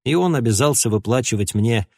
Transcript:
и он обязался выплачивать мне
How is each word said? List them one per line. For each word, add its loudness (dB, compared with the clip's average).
и 0
он 0
обязался 0
выплачивать -2
мне 0